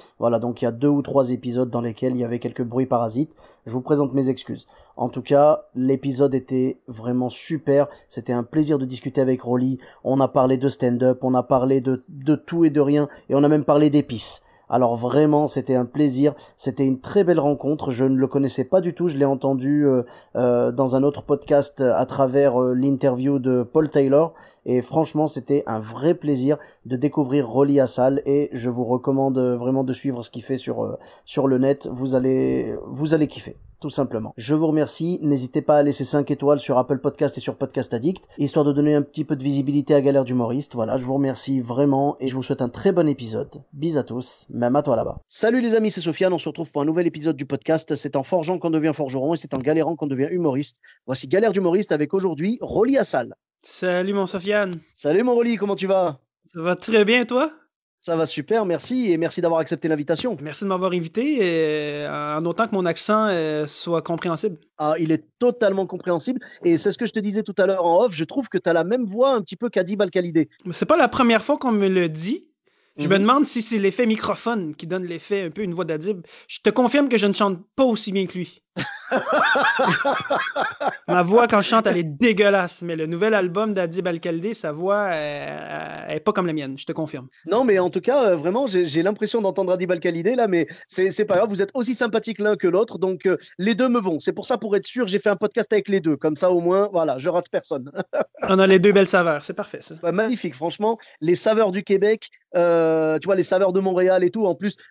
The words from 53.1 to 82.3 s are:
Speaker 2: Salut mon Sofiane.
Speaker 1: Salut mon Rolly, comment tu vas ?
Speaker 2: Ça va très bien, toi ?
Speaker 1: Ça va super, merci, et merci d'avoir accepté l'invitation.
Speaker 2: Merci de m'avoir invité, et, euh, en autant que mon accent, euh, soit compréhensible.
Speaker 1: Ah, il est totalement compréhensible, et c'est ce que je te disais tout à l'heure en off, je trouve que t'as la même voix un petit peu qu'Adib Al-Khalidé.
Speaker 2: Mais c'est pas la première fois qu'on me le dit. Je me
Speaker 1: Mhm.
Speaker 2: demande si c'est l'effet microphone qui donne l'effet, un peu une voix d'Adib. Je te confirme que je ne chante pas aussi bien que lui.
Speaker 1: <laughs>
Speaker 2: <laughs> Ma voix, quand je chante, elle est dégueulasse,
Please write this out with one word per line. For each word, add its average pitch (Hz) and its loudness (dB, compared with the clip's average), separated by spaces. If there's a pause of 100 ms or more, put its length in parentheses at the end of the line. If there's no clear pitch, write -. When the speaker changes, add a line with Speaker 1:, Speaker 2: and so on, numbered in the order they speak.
Speaker 2:
Salut 180 -2
mon 196 0
Sofiane. 190 -2 (140)
Speaker 1:
Salut 175 2
mon 247 2
Rolly, 233 2
comment 196 -2
tu 190 -4
vas ? 185 0 (240)
Speaker 2:
Ça 165 -12
va 175 0
très 214 2
bien, 233 4
toi ? 262 0 (540)
Speaker 1:
Ça 165 -2
va 160 2
super, 208 -2
merci, 208 0
et 165 4
merci 165 -2
d'avoir 165 2
accepté 160 -4
l'invitation. 156 -2
Speaker 2:
Merci 151 -10
de 196 -2
m'avoir 185 0
invité, 220 -2
et, 151 0
euh, 147 -6
en 160 -2
autant 170 -2
que 214 -6
mon 185 0
accent, 214 0
euh, 156 -2
soit 165 -4
compréhensible. 170 -4 (180)
Speaker 1:
Ah, 151 0
il 160 2
est 156 0 (140)
totalement 208 2
compréhensible, 180 -2 (260)
et 170 6
c'est 196 0
ce - -2
que 233 -2
je - -6
te 220 -6
disais 208 -2
tout 202 -12
à 190 4
l'heure 190 2
en 170 6
off, 208 0
je 156 -4
trouve - -6
que 190 -2
t'as 170 0
la 165 2
même 233 -2
voix 233 0
un 226 0
petit 175 -10
peu 233 -6
qu'Adib 196 -2
Al-Khalidé. 175 0 (160)
Speaker 2:
Mais 175 -8
c'est - -6
pas 302 4
la 247 4
première 226 2
fois 294 0
qu'on 269 -2
me 202 2
le 180 2
dit. 170 -8 (520)
Je 147 -2
me 185 4
Speaker 1:
Mhm. 196 4
Speaker 2:
demande 262 4
si 233 -4
c'est 220 -4
l'effet 196 2
microphone 208 -2
qui 175 -14
donne 180 -6
l'effet, 180 -4
un 165 -8
peu 196 -8
une 180 -4
voix 175 -4
d'Adib. 165 -4 (260)
Je - -14
te - 0
confirme 254 2
que 233 2
je 202 2
ne 202 2
chante 196 0 (160)
pas 269 2
aussi 220 0
bien 190 -2
que 175 -12
lui. - -10 (140)
Speaker 1:
<laughs> 151 -8 (160)
Speaker 2:
<laughs> - -2
Ma 175 2
voix, 220 4
quand 220 4
je - 0
chante, 226 2
elle 180 2
est 170 0
dégueulasse, 196 2